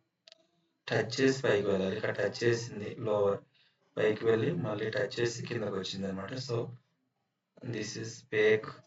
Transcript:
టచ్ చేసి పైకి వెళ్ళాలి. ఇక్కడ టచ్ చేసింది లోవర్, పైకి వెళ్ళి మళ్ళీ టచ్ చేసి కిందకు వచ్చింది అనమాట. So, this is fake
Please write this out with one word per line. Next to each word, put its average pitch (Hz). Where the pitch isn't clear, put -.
టచ్ 113
చేసి 135
పైకి 104
వెళ్ళాలి. 95
ఇక్కడ -
టచ్ 101
చేసింది 117
లోవర్, 104
పైకి 107
వెళ్ళి 113
మళ్ళీ 110
టచ్ 101
చేసి 120
కిందకు 104
వచ్చింది 95
అనమాట. 98
So, 120
this 107
is 113
fake 110